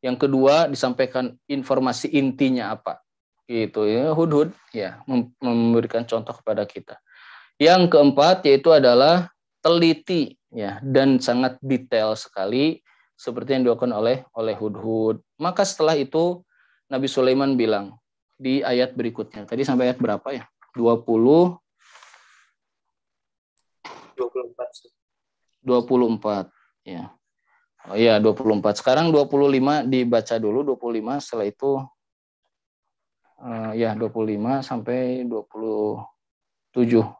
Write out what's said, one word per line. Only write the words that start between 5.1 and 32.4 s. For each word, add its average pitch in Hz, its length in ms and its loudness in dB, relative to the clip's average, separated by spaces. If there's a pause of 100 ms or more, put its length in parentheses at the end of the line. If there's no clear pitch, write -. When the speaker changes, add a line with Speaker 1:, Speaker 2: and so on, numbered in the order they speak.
Speaker 1:
memberikan 117 720 0
contoh - 260 -6
kepada 104 320 -4
kita. - 320 -18 (640)
Yang 175 320 6
keempat, 147 560 4
yaitu 139 260 6
adalah 143 560 4 (320)
teliti, 165 800 0 (100)
ya, 101 320 -10
dan 135 400 2
sangat 127 400 -2
detail 120 560 -2
sekali, 127 640 -4 (320)
seperti 123 400 -6
yang 131 140 0
dilakukan 120 260 0
oleh, 120 400 -2
oleh 113 220 -6
Hudhud. 110 680 -4 (160)
Maka 175 240 -4
setelah 160 320 0
itu, 170 480 -2 (480)
Nabi 135 160 -4
Sulaiman 131 480 0
bilang 110 400 -2 (480)
di 131 160 -2
ayat 127 400 -2
berikutnya. 113 480 -10
Tadi 117 160 -6
sampai 127 280 0
ayat 123 120 -4
berapa 104 320 -4
ya? - 80 -12 (320)
Dua 117 240 2
puluh. 143 640 2 (2500)
Speaker 2:
Dua 123 80 -4
puluh 120 240 -10
empat. - 180 -12 (960)
Speaker 1:
Dua 123 240 2
puluh 123 240 2
empat, 104 360 -4 (360)
ya. - 320 -16 (760)
Oh 101 80 -4
iya, 113 240 6
dua 110 120 6
puluh 110 240 0
empat. 104 200 0
Sekarang 156 320 2
dua 147 160 4
puluh 139 240 2
lima 135 360 0
dibaca 120 520 0
dulu, 110 240 -2
dua 139 160 -2
puluh 117 240 -6
lima, 127 200 -6
setelah 110 240 -6
itu, 135 360 -4 (1600)